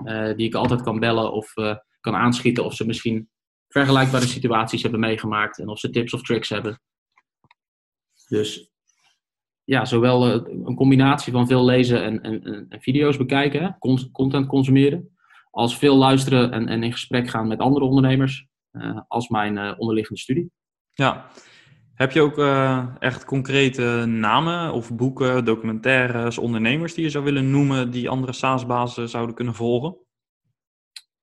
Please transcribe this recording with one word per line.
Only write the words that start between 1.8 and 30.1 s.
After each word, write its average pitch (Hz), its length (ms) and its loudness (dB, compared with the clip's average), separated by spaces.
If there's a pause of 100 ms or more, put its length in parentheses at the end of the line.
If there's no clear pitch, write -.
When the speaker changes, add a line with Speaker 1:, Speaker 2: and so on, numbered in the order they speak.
Speaker 1:
kan 107 140 -4
aanschieten 120 500 2
of - 100 -6
ze - 120 -6
misschien 113 440 -4 (380)
vergelijkbare 131 580 2
situaties 117 560 -2
hebben 113 180 -2
meegemaakt 107 580 -2
en 107 100 -12
of 107 100 -12
ze 123 120 -6
tips 120 240 -2
of - 80 -8
tricks - 260 -2
hebben. 107 320 -6 (1500)
Dus - 400 -4 (960)
ja, 131 200 0
zowel, 123 420 4
eh, 113 280 0 (100)
een 127 100 -6
combinatie 135 580 4
van 123 140 4
veel 127 180 4
lezen 123 380 4
en, 110 200 -4
en, 110 220 -6
en, 104 240 -10
en 104 140 -18
video's 143 340 0
bekijken, 139 460 0
hè, 185 160 -6
con-, 131 320 0
content 135 360 0
consumeren, 139 680 2 (360)
als 120 280 -2
veel 143 180 6
luisteren 135 560 4
en, 113 160 -4
en 113 140 -2
in 120 100 -2
gesprek - 360 -4
gaan 110 200 -4
met 110 100 -4
andere 139 260 2
ondernemers, 131 640 2 (220)
eh, 110 380 -10
als 120 200 -4
mijn, 104 300 -2
eh, 101 200 -6
onderliggende 110 420 -4
studie. 170 320 -4 (380)
Speaker 2:
Ja. - 400 -2 (640)
Heb 131 180 0
je 160 80 4
ook, 147 180 4
eh, 135 600 0
echt - 260 -4
concrete 127 840 0
namen 139 640 0
of 117 220 -6
boeken, 127 500 0
documentaires, 117 920 0
ondernemers 120 560 -2
die 165 100 -4
je 156 60 -2
zou 143 140 -4
willen 139 260 0
noemen 135 400 2
die 123 180 -6
andere 127 240 -4
saas-bazen 123 760 -2
zouden 117 260 -6
kunnen 120 200 -6
volgen? 120 420 -2 (1300)